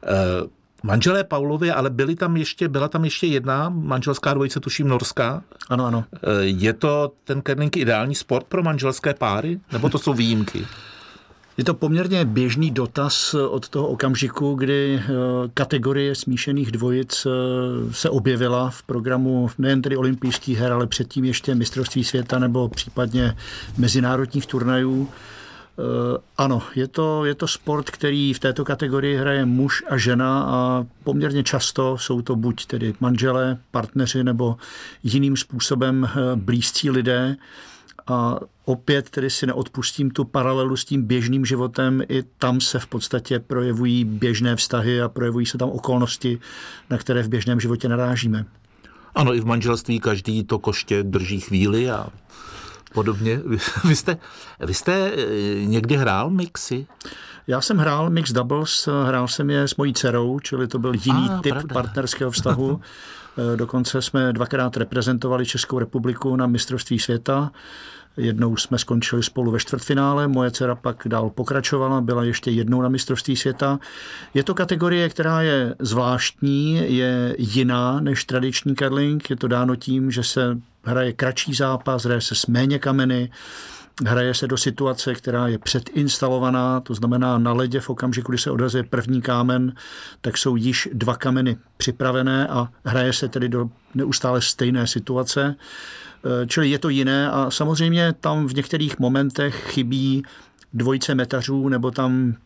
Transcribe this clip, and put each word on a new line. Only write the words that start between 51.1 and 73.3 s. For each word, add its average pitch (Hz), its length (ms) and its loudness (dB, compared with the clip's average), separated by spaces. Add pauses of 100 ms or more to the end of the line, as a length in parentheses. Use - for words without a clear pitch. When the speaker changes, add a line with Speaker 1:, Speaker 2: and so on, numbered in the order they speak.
Speaker 1:
chvíli 101 500 2
a 104 160 -4 (880)
podobně. 110 500 0
Vy, 113 120 0 (260)
vy 160 120 6
jste, 170 200 -2 (440)
vy - 140 -2
jste, 190 420 0
eh, 104 480 0
někdy 113 320 2
hrál 120 340 2
mixy? 170 560 -2 (600)
Speaker 2:
Já 131 140 0
jsem 208 180 2
hrál 156 320 2
mixed 160 260 0
doubles, 143 520 0 (180)
hrál 127 220 2
jsem 143 220 0
je 143 120 2
s 139 140 -2
mojí 143 180 0
dcerou, 120 460 0
čili 127 280 -4
to 131 100 -4
byl 123 140 0 (120)
jiný 131 260 4
Speaker 1:
A, 190 100 -2
Speaker 2:
typ 143 120 2
Speaker 1:
pravda. 143 220 -4
Speaker 2:
partnerského 123 560 -2
vztahu. 131 560 0
Speaker 1:
<laughs> - 40 -20 (480)
Speaker 2:
Eh, 120 180 0
dokonce 123 460 -2
jsme 131 300 0
dvakrát 123 440 0
reprezentovali 123 680 0
Českou 127 320 -4
republiku 123 580 -2
na 127 100 2
mistrovství 120 520 0
světa. 135 520 0 (640)
Jednou 117 400 0
jsme 120 220 -2
skončili 117 440 0
spolu 117 280 -2
ve 113 80 0
čtvrtfinále, 139 720 0
moje 127 220 2
dcera 123 240 0
pak 120 320 -6
dál 113 240 0
pokračovala, 131 720 0
byla 120 240 0
ještě 117 260 -2
jednou 117 320 2
na 127 60 2
mistrovství 131 480 -2